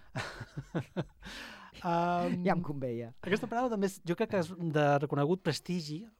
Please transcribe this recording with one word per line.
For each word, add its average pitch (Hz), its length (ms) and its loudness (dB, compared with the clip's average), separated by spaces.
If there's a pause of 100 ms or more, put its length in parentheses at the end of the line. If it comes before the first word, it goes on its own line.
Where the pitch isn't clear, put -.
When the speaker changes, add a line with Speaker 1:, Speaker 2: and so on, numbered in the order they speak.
(140)
Speaker 1:
<laughs> - 920 -8 (800)
Am, 175 580 2
Speaker 2:
Ja 180 120 4
em 175 100 2
convé, 135 320 -4
ja. 117 140 -8 (100)
Speaker 1:
aquesta 185 260 0
paraula 240 220 2
també 202 160 2
és, 190 220 -4
jo 170 100 2
crec 220 140 0
que 208 100 4
és 156 60 0 (260)
de 147 120 6 (180)
reconegut 147 420 2
prestigi, 156 540 -2 (200)